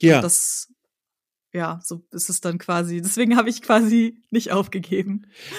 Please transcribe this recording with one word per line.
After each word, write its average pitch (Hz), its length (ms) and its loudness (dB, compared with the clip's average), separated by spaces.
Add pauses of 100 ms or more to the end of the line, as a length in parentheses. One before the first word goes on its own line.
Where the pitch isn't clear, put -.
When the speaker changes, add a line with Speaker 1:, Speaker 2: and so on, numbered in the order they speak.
Speaker 1:
Ja. 165 160 8
Speaker 2:
Und 117 80 4
das, - 440 -2 (880)
ja, 170 280 -6
so 170 280 -12
ist 170 180 -8
es - 140 -6
dann 175 160 -4
quasi. 175 420 -4
Deswegen 226 360 2
habe 226 120 2
ich 233 140 -8
quasi 226 680 2
nicht 226 220 -2
aufgegeben. 196 720 -4 (360)